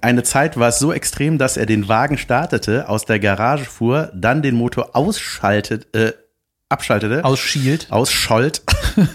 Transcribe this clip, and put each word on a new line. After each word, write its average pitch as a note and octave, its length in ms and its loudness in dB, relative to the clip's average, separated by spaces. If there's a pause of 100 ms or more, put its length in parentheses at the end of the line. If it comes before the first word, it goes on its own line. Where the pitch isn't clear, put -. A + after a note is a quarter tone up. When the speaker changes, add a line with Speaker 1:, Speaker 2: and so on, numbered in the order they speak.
Speaker 1:
eine B2 240 2
Zeit D3 320 0
war A#2+ 120 4
es A#2 120 0
so D3+ 120 0
extrem, D#3 460 -2
dass C3 180 0
er G#2+ 100 0
den G#2+ 200 2
Wagen B2 320 2
startete, B2+ 720 -2
aus G#2+ 160 -2
der A2 160 0
Garage A2 460 0
fuhr, C3 480 -2
dann A2+ 280 2
den C3 140 0
Motor A#2 400 -2
ausschaltet, A2 960 -2
äh, A2 180 2 (560)
abschaltete. A#2+ 560 0
Speaker 2:
Ausschielt. C3+ 640 0
Speaker 1:
Ausschollt. A#2 720 0 (520)